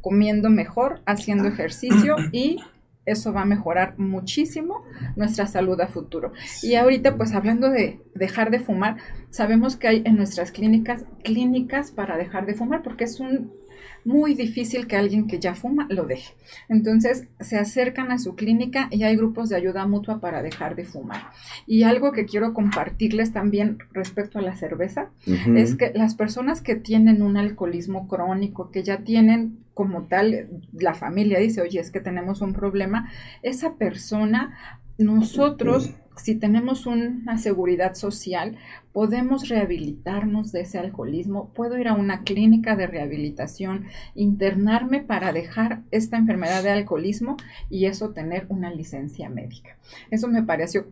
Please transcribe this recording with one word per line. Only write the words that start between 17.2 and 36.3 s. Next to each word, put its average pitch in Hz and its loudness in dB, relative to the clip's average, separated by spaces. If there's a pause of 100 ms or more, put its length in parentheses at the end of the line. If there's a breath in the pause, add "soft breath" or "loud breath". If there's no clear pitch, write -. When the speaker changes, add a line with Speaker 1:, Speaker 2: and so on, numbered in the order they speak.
Speaker 1:
se - -4
acercan 254 -2
a 247 0
su 185 -6
clínica 240 2
y 208 0
hay 220 6
grupos 220 0
de 202 0
ayuda 185 -2
mutua 202 0
para 160 -4
dejar 156 -8
de 175 -10
fumar. - -12 (420 loud breath)
Y 220 4
algo 247 4
que 214 -2
quiero 226 -2
compartirles 220 0
también 208 0 (140)
respecto 208 -6
a - -2
la 185 -4
cerveza, 180 -6 (180)
Speaker 2:
Ujú. 92 4
Speaker 1:
es 117 4
que - 0
las 220 2
personas 254 -2
que - -2
tienen 220 6
un 202 4
alcoholismo 190 -4
crónico, 190 -4
que 190 -4
ya 196 -2
tienen 226 4 (140)
como 185 -2
tal, 220 2 (240)
la 170 0
familia 196 0
dice, 220 2
"Oye, 175 -2
es 165 -8
que 190 -6
tenemos 185 -6
un 196 -2
problema", 202 -2 (340 loud breath)
esa 269 -4
persona... 214 -2 (400 loud breath)
Nosotros, 240 2 (240)
si 220 -2